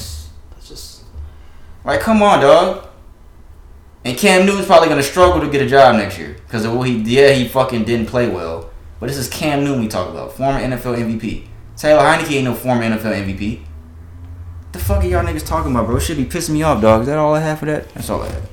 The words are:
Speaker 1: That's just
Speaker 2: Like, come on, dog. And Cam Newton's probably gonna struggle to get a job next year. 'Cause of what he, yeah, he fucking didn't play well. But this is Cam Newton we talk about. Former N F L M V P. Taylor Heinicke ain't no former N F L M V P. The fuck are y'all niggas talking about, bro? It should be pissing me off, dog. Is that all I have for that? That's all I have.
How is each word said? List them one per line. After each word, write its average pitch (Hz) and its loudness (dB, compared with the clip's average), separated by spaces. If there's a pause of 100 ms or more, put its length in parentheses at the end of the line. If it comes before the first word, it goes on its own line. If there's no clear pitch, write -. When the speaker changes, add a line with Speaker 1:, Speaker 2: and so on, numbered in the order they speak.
(560)
Speaker 1:
That's - -20
just - -20 (800)
Speaker 2:
Like, 143 -2
come 214 2
on, 190 6
dog. 160 4 (1160)
And 127 -6
Cam 190 4
Newton's 196 0
probably 165 6
gonna 139 0
struggle 180 4
to 147 -2
get 135 0
a 123 0
job 131 8
next 101 -2
year. 73 -12 (120)
'Cause 110 -4
of 113 -4
what 127 -2
he, 123 0
yeah, 135 6
he 127 2
fucking 123 -2
didn't 113 -2
play 120 -2
well. 82 -8 (320)
But 120 -8
this 139 -6
is 127 -6
Cam 143 -2
Newton 139 -2
we 110 -2
talk 92 -6
about. 67 -12
Former 135 -2
N 123 -4
F 117 -8
L 123 -4
M 117 -4
V 113 -4
P. - -8 (280)
Taylor 151 4
Heinicke 156 2
ain't 135 -2
no 123 -2
former 123 -2
N 113 -2
F 107 -4
L 110 -2
M 101 -4
V 98 -6
P. 101 -6 (1120)
The - -12
fuck 202 0
are 190 0
y'all 175 0
niggas 156 -4
talking 156 -2
about, 117 0
bro? 120 0
It 139 0
should 165 -4
be 135 0
pissing 170 -6
me 151 0
off, 147 4
dog. 110 6
Is 123 -2
that 147 -2
all 151 2
I 151 0
have 156 -2
for 156 -8
that? 151 -6
That's - -10
all 92 -4
I - -8
have. - -8 (100)